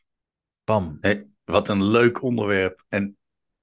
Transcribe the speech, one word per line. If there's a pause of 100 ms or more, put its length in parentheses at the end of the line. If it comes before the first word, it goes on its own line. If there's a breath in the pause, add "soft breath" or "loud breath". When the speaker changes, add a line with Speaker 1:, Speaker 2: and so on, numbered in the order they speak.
(640)
Speaker 1:
Bam.
Speaker 2:
Hey, (180)
wat
een
leuk
onderwerp.
En (460)